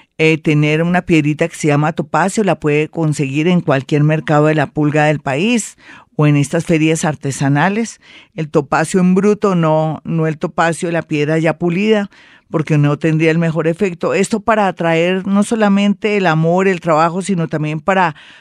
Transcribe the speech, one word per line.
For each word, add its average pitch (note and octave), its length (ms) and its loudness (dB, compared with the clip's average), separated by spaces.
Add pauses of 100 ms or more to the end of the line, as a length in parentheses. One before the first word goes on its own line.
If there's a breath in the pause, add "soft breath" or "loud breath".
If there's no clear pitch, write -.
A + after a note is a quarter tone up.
(200 loud breath)
eh, D#3+ 160 2
tener D3+ 460 0
una F3 200 0
piedrita D#3 440 0
que E3 80 -8
se - 140 -2
llama D3 240 2
topacio, F3 500 -2
la F3+ 160 0
puede D3+ 300 0
conseguir D3+ 580 -2
en F3+ 140 4
cualquier C#3 420 0
mercado D3+ 440 2
de D#3 100 2
la C#3+ 100 0
pulga D3+ 380 0
del D3+ 160 0
país G3+ 580 -2 (380 loud breath)
o D3+ 100 2
en D3 100 4
estas C#3+ 280 0
ferias D#3+ 400 0
artesanales. D3+ 960 -2 (340 loud breath)
El D#3+ 160 -8
topacio D#3 480 0
en F3+ 160 4
bruto, G3+ 400 2
no, D#3 480 0
no E3 240 -2
el D#3 100 -4
topacio, E3+ 540 -2
la E3+ 120 -2
piedra D#3 360 -2
ya D#3 200 -2
pulida, G3+ 520 0 (400 soft breath)
porque D#3 280 0
no D3 200 2
tendría D#3+ 320 2
el D#3+ 80 0
mejor E3 300 0
efecto. E3+ 460 -2
Esto G3 260 -2
para G#3+ 260 0
atraer F3 580 0
no G3 200 2
solamente G#3 720 0
el F#3+ 100 0
amor, E3 400 2
el F#3 140 0
trabajo, E3 420 0
sino F3+ 240 -2
también D#3+ 320 -4
para F#3 380 0 (240 loud breath)